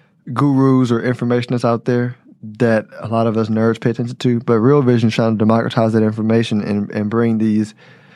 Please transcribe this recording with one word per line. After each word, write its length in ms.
gurus 580
or 80
information 520
that's 120
out 220
there 280
that 420
a 80
lot 180
of 120
us 100
nerds 320
pay 100
attention 260
to, 240
but 200
Real 220
Vision 260
trying 240
to 60
democratize 560
that 80
information 580
and, 300
and 180
bring 300
these 360